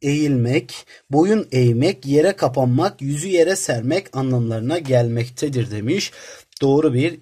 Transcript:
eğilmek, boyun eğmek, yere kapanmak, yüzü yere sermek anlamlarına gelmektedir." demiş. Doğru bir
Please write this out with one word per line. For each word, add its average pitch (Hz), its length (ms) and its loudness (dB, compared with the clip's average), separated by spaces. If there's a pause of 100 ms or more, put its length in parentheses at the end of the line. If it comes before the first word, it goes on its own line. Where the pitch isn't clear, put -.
eğilmek, 143 720 0 (360)
boyun 190 420 2
eğmek, 127 540 2
yere 156 260 4
kapanmak, 135 680 0
yüzü 147 260 -6
yere 175 280 2
sermek 135 600 -4
anlamlarına 123 640 -2
gelmektedir." 120 920 -2
demiş. 117 420 -4 (500)
Doğru 139 320 4
bir 156 280 0